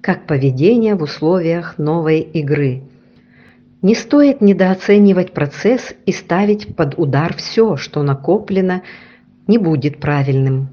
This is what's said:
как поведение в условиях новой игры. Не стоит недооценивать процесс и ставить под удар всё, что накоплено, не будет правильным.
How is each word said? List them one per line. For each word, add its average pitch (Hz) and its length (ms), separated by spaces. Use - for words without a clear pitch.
как - 240
поведение 165 680
в 165 60
условиях 165 760
новой 156 420
игры. 143 640
Не 196 140
стоит 285 480
недооценивать 190 920
процесс 190 640
и - 80
ставить 208 640
под 147 220
удар 151 360
всё, 220 440
что - 240
накоплено, 185 800
не 214 100
будет 156 420
правильным. 135 760